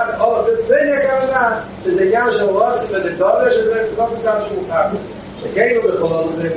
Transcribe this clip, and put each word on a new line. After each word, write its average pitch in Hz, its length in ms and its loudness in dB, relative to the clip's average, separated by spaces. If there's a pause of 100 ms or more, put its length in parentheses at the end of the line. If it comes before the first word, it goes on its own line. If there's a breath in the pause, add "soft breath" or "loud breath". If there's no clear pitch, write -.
(180)
עוד - 300 2
יוצא 453 280 2 (100)
מפה 285 120 2
הכוונה, 262 640 0 (240)
שזה 185 200 2
עניין 233 300 2
של 214 100 0
רוצן 202 480 0
מן 190 160 -2
הדבר, 254 420 2
שזה 220 380 0 (100)
לא 226 80 0
בגלל 220 420 -2
שהוא 185 140 -6
מוכרח. 160 240 -2 (560)
שכן 220 340 0
הוא - 160 2
בכל 170 160 0
העולם 165 340 -2
זה 165 160 -2